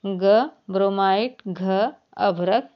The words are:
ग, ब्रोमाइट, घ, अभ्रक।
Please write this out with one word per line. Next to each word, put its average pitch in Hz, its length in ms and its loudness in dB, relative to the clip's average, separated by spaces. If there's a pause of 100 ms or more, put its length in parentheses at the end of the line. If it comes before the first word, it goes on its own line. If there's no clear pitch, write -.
ग, 196 460 2 (200)
ब्रोमाइट, 196 760 0
घ, 190 440 -2 (280)
अभ्रक। 196 560 0